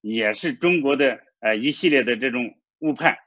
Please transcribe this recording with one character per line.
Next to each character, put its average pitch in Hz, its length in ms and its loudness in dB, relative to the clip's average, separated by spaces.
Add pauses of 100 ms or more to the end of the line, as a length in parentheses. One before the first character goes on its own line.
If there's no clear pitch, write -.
也 107 320 -2
是 139 220 -4
中 175 260 0
国 139 160 2
的， 131 260 0 (180)
呃， 110 160 0
一 123 140 -2
系 160 200 0
列 139 120 4
的 120 140 0
这 127 140 -4
种 120 280 -6 (200)
误 156 160 -2
判。 160 320 0